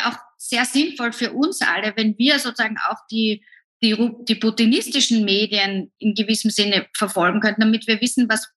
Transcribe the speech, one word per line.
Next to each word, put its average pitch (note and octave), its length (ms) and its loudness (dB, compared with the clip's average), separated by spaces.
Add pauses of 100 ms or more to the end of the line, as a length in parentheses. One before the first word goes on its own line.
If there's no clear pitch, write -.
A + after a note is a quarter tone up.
auch A#3+ 100 -4 (220)
sehr A#3+ 260 -2
sinnvoll B3+ 480 0
für A#3 220 -4
uns D#4 280 -2
alle, G3 340 -2
wenn A3 240 2
wir C#4 180 4
sozusagen A#3 400 -4 (100)
auch A3 120 -6 (100)
die, A3 340 -2 (380)
die A3 120 4
Ru-, A#3 320 -2
die A3+ 100 0
putinistischen A#3 880 2
Medien G3 720 0
in G#3+ 160 0
gewissem G#3+ 380 0
Sinne G3+ 340 0 (100)
verfolgen F#3+ 440 0
könnten, G#3+ 220 0
damit A3 260 2
wir A3 120 0
wissen, A#3+ 300 0
was G#3+ 280 -2